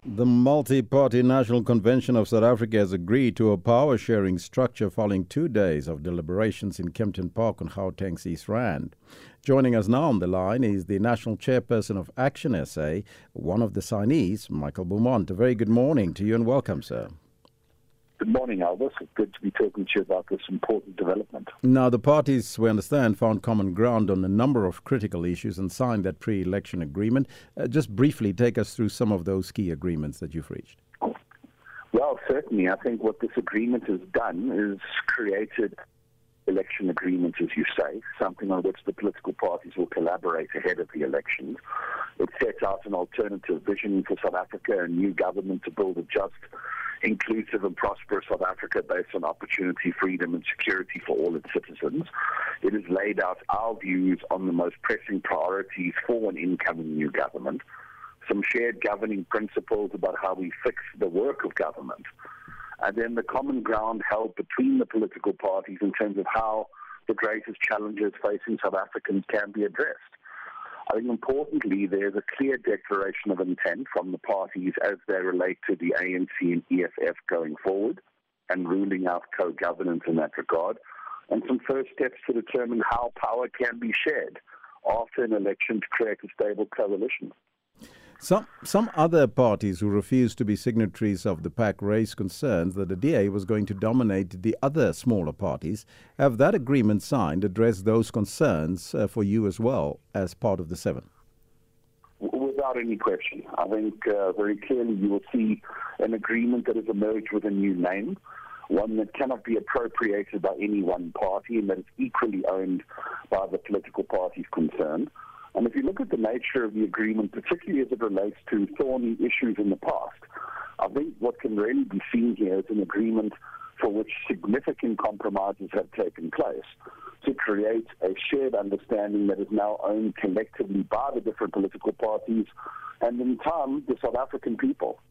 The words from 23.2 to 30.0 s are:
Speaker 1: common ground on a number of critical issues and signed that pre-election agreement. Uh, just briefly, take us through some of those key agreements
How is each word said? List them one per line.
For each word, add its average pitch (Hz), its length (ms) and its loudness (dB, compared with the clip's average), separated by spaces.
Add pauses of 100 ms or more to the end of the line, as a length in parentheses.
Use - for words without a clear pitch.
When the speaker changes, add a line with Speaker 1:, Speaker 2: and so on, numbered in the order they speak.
Speaker 1:
common 101 300 2
ground 110 360 4
on 95 140 4
a 95 40 0
number 113 380 4
of - 160 -2
critical 98 420 0
issues 90 320 -2
and 95 140 -2
signed 117 320 0
that 90 160 -2
pre-election 95 640 -2
agreement. 107 460 0 (280)
Uh, - 120 -2
just 120 260 0
briefly, 117 380 4
take 120 260 4
us 104 160 -2
through 110 140 0
some 107 240 2
of 87 120 0
those 95 280 -2
key 95 180 -2
agreements 78 480 -2